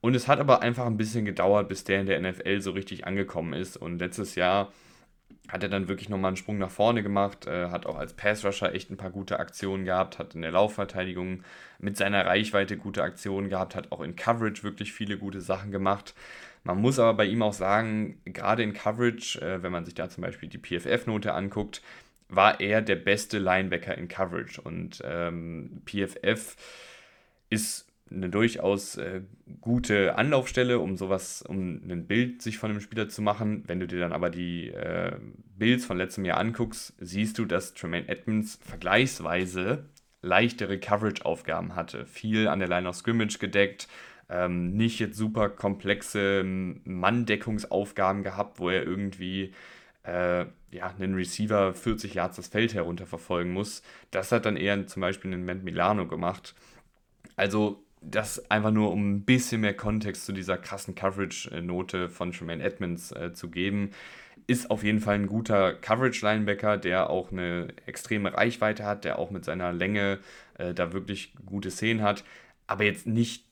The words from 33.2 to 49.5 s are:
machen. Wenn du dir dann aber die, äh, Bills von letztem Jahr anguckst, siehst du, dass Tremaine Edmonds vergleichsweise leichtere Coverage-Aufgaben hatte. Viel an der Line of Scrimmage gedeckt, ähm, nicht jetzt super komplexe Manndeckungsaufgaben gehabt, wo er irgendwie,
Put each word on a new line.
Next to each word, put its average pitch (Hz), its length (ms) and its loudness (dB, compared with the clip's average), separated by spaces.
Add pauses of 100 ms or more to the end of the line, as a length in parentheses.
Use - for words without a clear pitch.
machen. 104 440 0
Wenn 87 140 -2
du 90 60 -2
dir 90 120 -4
dann 87 140 0
aber 87 180 0
die, 87 380 -6
äh, 87 480 -4 (420)
Bills 123 260 4
von 92 120 -2
letztem 90 280 -2
Jahr 87 140 2
anguckst, 113 600 -2
siehst 104 400 -2
du, 113 60 0
dass 85 300 -2
Tremaine 85 340 -4
Edmonds 107 540 -2
vergleichsweise 92 1200 0 (360)
leichtere 98 560 2
Coverage-Aufgaben 90 1000 0
hatte. 82 300 -6
Viel 107 420 2
an 80 100 4
der 92 100 0
Line 90 200 2
of 90 80 -6
Scrimmage 113 420 0
gedeckt, 98 500 2 (400)
ähm, 90 480 0
nicht 113 240 2
jetzt 107 160 -4
super 110 320 0
komplexe 98 960 0
Manndeckungsaufgaben 101 1800 0
gehabt, 98 360 -4
wo 90 100 0
er 90 160 2
irgendwie, 95 680 -4 (520)